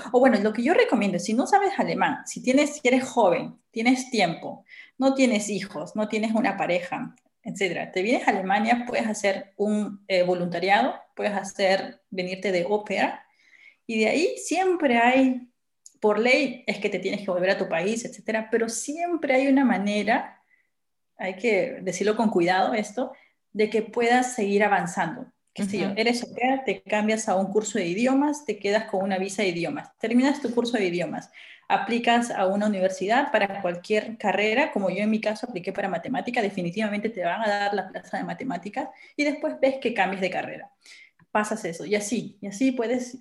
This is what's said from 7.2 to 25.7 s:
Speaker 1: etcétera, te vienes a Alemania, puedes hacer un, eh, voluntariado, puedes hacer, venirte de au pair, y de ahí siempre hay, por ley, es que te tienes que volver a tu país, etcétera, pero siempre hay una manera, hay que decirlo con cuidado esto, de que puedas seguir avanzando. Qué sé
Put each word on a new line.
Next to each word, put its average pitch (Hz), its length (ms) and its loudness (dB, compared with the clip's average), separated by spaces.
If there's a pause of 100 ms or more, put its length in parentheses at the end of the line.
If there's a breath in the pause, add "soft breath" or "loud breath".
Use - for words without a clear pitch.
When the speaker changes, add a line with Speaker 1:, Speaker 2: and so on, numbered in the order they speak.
Speaker 1:
etcétera, 170 520 -6
te 190 80 -2
vienes 233 260 0
a 247 40 2
Alemania, 214 540 0
puedes - 220 -2
hacer 196 480 -2
un, 208 540 -2
eh, 185 140 4
voluntariado, 180 720 2 (200)
puedes 202 180 -2
hacer, 196 760 -2
venirte 185 420 -4
de 175 120 2
au 208 200 0
pair, 254 280 -2 (760 soft breath)
y 220 140 0
de 214 80 4
ahí 392 280 2
siempre 330 600 2
hay, 254 520 4 (520)
por 208 180 4
ley, 247 480 2
es 214 120 -4
que 208 100 -2
te 190 100 -4
tienes 190 220 -4
que 190 100 -4
volver 180 200 2
a - 60 2
tu 180 120 -4
país, 185 340 -2
etcétera, 220 480 -6
pero 226 160 0
siempre 311 680 -4
hay 277 120 4
una 277 160 6
manera, 208 800 0 (760 soft breath)
hay 190 200 -6
que 196 440 0
decirlo 196 360 0
con 220 120 4
cuidado 185 440 2
esto, 247 400 -4 (400 loud breath)
de 214 160 2
que 220 120 0
puedas 240 540 2
seguir 202 280 2
avanzando. 185 680 0 (200)
Qué 196 120 -6
sé 196 160 -2